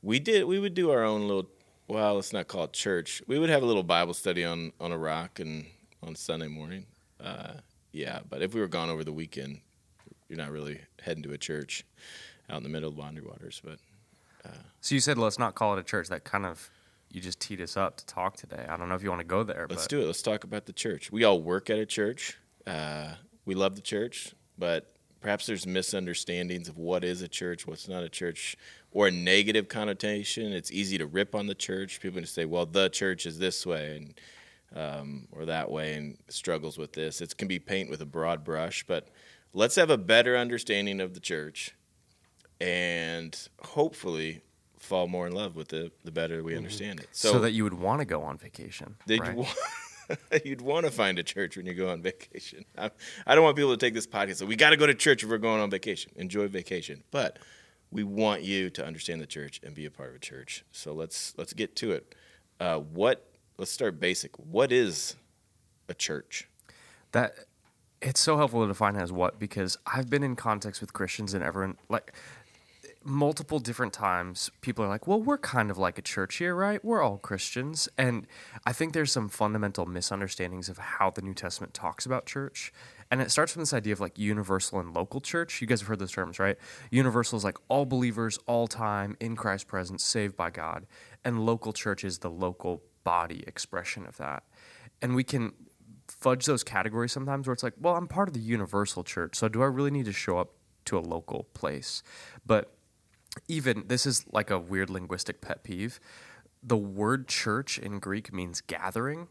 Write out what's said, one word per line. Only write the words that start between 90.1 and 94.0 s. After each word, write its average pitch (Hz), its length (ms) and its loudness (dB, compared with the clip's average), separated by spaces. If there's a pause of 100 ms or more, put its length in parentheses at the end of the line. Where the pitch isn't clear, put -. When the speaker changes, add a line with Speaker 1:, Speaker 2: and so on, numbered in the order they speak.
Speaker 2:
by 85 140 0
God. 82 360 -8 (380)
And 117 200 0
local 113 280 2
church - 320 -4
is 92 140 -4
the 87 120 -6
local 90 540 -2 (180)
body 85 460 0
expression - 580 -6